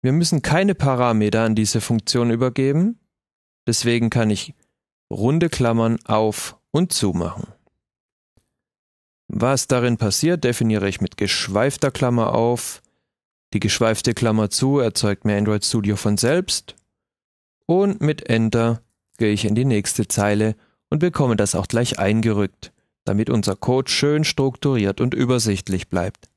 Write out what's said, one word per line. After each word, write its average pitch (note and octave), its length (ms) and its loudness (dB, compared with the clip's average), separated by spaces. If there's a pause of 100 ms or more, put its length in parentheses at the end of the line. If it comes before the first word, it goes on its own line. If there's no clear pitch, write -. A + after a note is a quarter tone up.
Wir C3 100 2
müssen E3 280 2
keine F#3+ 340 2
Parameter A2+ 680 2
an A2 120 0
diese A2 260 0
Funktion A#2+ 500 0
übergeben, C3+ 680 0 (680)
deswegen A#2 420 2
kann A2 220 2
ich - 240 -4 (560)
runde C#3+ 400 2
Klammern A2+ 560 0
auf A2 520 -2 (120)
und F3+ 220 0
zumachen. E2+ 600 -4 (1800)
Was C3 400 -2
darin B2 280 2
passiert, D3+ 480 0
definiere A2 440 0
ich - 120 -6
mit - 160 -4
geschweifter A2 760 -2
Klammer A#2+ 440 0
auf. A#2 480 -2 (720)
Die G#2+ 60 0
geschweifte A2 520 0
Klammer A2 380 0
zu C3+ 300 0
erzeugt G#2 440 -2
mir G#2 120 2
Android G#2 280 0
Studio G#2 320 0
von G#2 200 0
selbst. D#3 580 -2 (880)
Und G3 360 0
mit D3+ 280 -2
Enter A#2 540 2 (360)
gehe G#2+ 140 2
ich G#2 120 0
in G#2 100 2
die A#2+ 100 2
nächste A2 440 0
Zeile G#2+ 480 0 (320)
und D3+ 100 -2
bekomme D3 380 0
das G2+ 180 0
auch F#2 140 -2
gleich A#2+ 320 -2
eingerückt, G#2 720 0 (320)
damit G#2 260 0
unser G2+ 240 0
Code C3 340 -2
schön D3+ 360 0
strukturiert C3 760 0
und B2 140 0
übersichtlich A2 760 -2
bleibt. F#2 480 -6